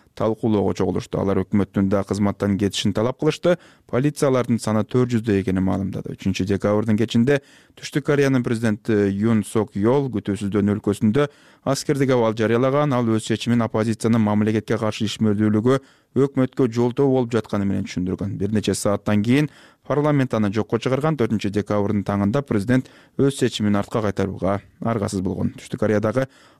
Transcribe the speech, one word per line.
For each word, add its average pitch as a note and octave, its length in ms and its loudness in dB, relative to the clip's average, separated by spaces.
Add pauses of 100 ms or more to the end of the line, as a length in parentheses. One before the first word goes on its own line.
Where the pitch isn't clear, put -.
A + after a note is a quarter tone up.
(160)
талкуулоого G#2+ 580 0
чогулушту. F#2 460 -4
Алар G2 240 0
өкмөттүн G2+ 460 0
да G2 140 0
кызматтан G2+ 560 -2
кетишин G2+ 340 -2
талап A2+ 260 -2
кылышты. D#3+ 380 0 (300)
Полициялардын B2+ 720 0
саны G#2+ 240 0
төрт B2 300 0
жүздөй G#2+ 280 2
экенин F#2+ 220 0
маалымдады. F#2+ 540 -4
Үчүнчү F#2+ 280 -2
декабрдын G#2 540 0
кечинде A#2 400 2 (400)
Түштүк - 300 -6
Кореянын C3+ 340 2
президенти A2 720 0
Юн G#2+ 320 2
Сок - 280 -2
Йол B2+ 360 2
күтүүсүздөн G2+ 640 -2
өлкөсүндө A2 540 0 (340)
аскердик C3+ 480 0
абал A2+ 240 2
жарыялаган. C3 560 2
Ал B2 160 0
өз A2 240 0
чечимин A#2 320 0
оппозициянын A2 560 0
мамлекетке G#2+ 580 0
каршы G#2+ 300 -2
ишмердүүлүгү G#2+ 720 2 (400)
өкмөткө C3 480 2
жолтоо A#2+ 400 0
болуп B2+ 240 0
жатканы G#2+ 320 -2
менен G2 240 -2
түшүндүргөн. F#2 480 -4
Бир G2+ 160 -4
нече G2+ 220 0
сааттан G#2 500 0
кийин C3+ 260 2 (380)
парламент C#3+ 460 0
аны G#2+ 180 0
жокко A2 280 -2
чыгарган. C3+ 360 0
Төртүнчү G#2+ 380 0
декабрдын G#2 500 0
таңында G2+ 380 0
президент B2 480 0 (280)
өз C3+ 220 2
чечимин G#2+ 380 0
артка G#2+ 240 -2
кайтарууга G2 580 -2 (220)
аргасыз G#2 400 -2
болгон. F#2+ 320 -4
Түштүк - 260 -12
Кореядагы G#2+ 480 0 (320)